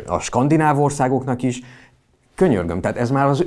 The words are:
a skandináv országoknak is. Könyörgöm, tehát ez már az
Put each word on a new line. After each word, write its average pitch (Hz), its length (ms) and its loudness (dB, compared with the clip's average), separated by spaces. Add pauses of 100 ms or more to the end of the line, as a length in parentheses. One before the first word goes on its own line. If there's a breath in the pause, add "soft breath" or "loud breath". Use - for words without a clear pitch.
a 87 120 -2
skandináv 147 640 2
országoknak 131 600 -2
is. 123 180 -2 (760 loud breath)
Könyörgöm, 95 440 0
tehát 107 160 -2
ez 120 140 -2
már 139 160 2
az 139 200 2